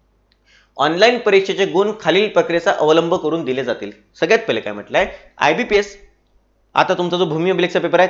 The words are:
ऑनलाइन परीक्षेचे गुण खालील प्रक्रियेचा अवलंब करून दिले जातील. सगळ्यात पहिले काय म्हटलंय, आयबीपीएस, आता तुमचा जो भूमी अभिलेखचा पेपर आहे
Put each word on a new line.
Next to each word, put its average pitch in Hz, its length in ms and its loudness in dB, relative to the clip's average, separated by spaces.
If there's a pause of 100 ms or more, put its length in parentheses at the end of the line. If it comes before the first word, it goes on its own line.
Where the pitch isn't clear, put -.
(760)
ऑनलाइन 175 400 2
परीक्षेचे 196 480 2
गुण 190 260 0 (100)
खालील 190 280 2
प्रक्रियेचा 170 500 0
अवलंब 165 360 2
करून 160 300 -4
दिले 131 180 -4
जातील. 107 280 -6 (280)
सगळ्यात 160 200 2
पहिले 120 200 -4
काय 104 140 -8
म्हटलंय, 131 340 -2 (300)
आयबीपीएस, 202 600 0 (760)
आता 160 200 0
तुमचा 175 240 -2
जो 180 80 0
भूमी 160 260 -2
अभिलेखचा 175 280 -2
पेपर 165 200 0
आहे 185 100 4